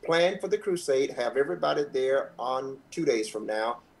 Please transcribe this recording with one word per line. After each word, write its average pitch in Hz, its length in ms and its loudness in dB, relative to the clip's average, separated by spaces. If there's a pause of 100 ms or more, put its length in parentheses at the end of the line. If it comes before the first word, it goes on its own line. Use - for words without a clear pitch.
plan 175 340 2
for 196 80 -6
the 202 100 0
crusade, 143 540 0
have 120 260 -2
everybody 147 460 2
there 131 560 0
on 131 400 -4 (100)
two 165 160 -4
days 113 240 2
from 107 160 -8
now." 110 340 -2 (200)